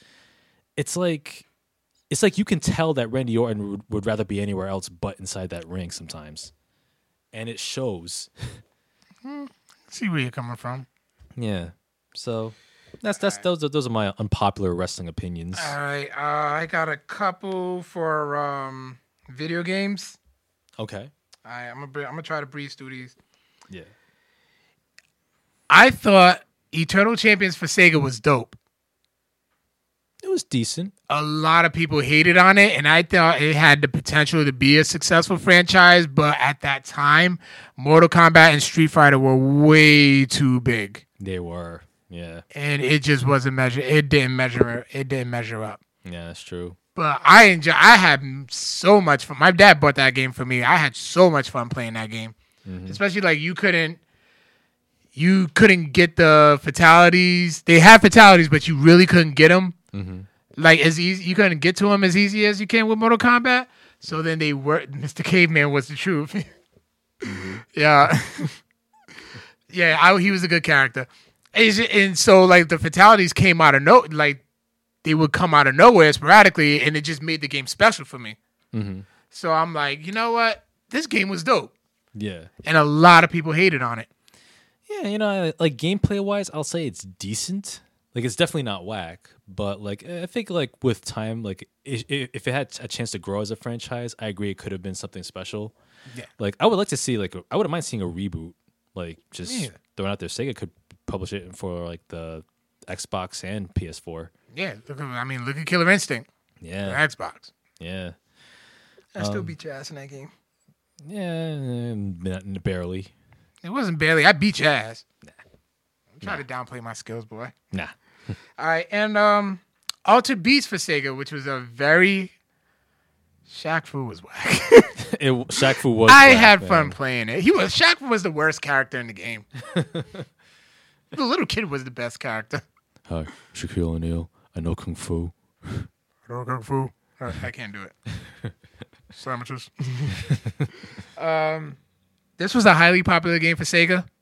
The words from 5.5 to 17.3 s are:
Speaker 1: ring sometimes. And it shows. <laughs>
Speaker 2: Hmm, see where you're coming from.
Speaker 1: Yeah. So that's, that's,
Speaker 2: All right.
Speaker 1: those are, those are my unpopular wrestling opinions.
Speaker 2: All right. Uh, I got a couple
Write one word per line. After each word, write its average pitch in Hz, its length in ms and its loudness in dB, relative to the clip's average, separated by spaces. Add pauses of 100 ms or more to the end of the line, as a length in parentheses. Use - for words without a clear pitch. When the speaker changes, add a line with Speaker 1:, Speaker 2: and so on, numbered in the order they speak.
Speaker 1:
ring 87 220 -12
sometimes. 78 640 -20 (800)
And 113 160 -14
it 113 100 -14
shows. 95 760 -10
<laughs> - 40 -20 (840)
Speaker 2:
Hmm, 285 220 -16 (440)
see 214 200 -8
where 160 100 -4
you're 127 100 -8
coming 120 280 -14
from. 127 280 -14 (500)
Speaker 1:
Yeah. 98 340 -8 (460)
So 113 380 -10 (480)
that's, 208 160 -6
that's, 202 200 -6
Speaker 2:
All - 20 -20
right. - 60 -14
Speaker 1:
those 175 180 -4
are, 147 60 -6
those 139 180 -4
are - 20 -6
my 107 300 -4
unpopular 98 560 -4
wrestling 90 320 -10
opinions. 87 520 -12
Speaker 2:
All 147 160 -10
right. 143 400 -10
Uh, 143 60 -12
I 147 460 -6
got 165 200 -6
a 165 100 -8
couple 180 840 -8